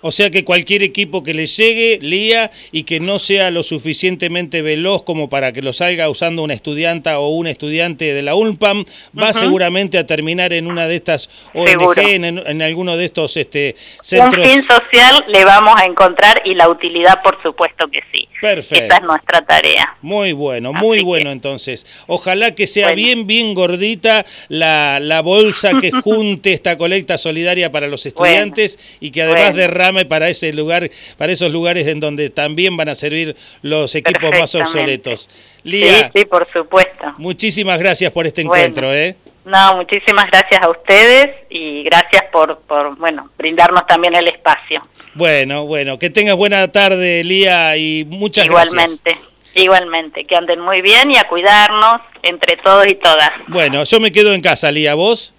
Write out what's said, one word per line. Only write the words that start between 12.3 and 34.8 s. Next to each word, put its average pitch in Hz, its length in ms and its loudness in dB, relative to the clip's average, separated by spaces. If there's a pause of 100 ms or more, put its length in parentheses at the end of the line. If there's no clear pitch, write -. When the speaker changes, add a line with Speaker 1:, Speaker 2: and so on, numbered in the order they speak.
Speaker 1:
en 151 160 -6
alguno 165 360 -4
de 175 80 -2
estos, 160 320 -6
este, 143 380 -4 (240)
Speaker 2:
Un - 60 -20
Speaker 1:
centros. 254 420 4
Speaker 2:
fin 269 140 4
social 247 680 4
le 190 160 6
vamos 214 360 8
a 190 40 4
encontrar 190 600 4
y 190 80 -2
la 175 160 4
utilidad, 170 540 2
por 190 180 0
supuesto 160 460 -4
que 143 140 -8 (120)
sí. 147 140 -6 (140)
Speaker 1:
Perfecto. 160 440 -2
Speaker 2:
Esa 180 120 2
es 196 60 0
nuestra 165 420 0
tarea. 156 560 0
Speaker 1:
Muy 190 320 -4
bueno, 131 420 -6
Speaker 2:
Así 190 100 -2
Speaker 1:
muy 220 120 2
Speaker 2:
que 196 80 0
Speaker 1:
bueno 160 260 -2
entonces. 135 540 -10 (220)
Ojalá 185 460 -2
que 202 140 -2
sea 202 200 -2
Speaker 2:
Bueno. 165 100 -2
Speaker 1:
bien, 233 300 -2
bien 220 260 -2
gordita 190 720 -2 (240)
la, 151 500 0
la 156 220 -2
bolsa 196 580 2
que 185 120 -2
Speaker 2:
<laughs> 262 120 -2
Speaker 1:
junte 208 480 -2
esta 170 260 -4
colecta 175 400 -4
solidaria 170 540 -4
para 143 160 -4
los 143 160 -10
Speaker 2:
Bueno. 143 60 -10
Speaker 1:
estudiantes 196 880 -2
y 151 120 -12
que 156 100 -4
además 165 220 2 (100)
Speaker 2:
Bueno. 170 40 -4
Speaker 1:
derrame 180 360 0 (160)
para 156 180 0
ese 165 260 -4
lugar, 160 360 -4 (280)
para 160 140 -4
esos 170 200 -2
lugares 170 360 -2
en 156 140 -4
donde 147 280 -6
también 156 460 -4
van 160 140 -4
a 139 60 -8
servir 151 400 -6 (260)
los 147 340 -4
equipos 165 360 -2
más 165 200 0
Speaker 2:
Perfectamente. 175 60 -4 (520)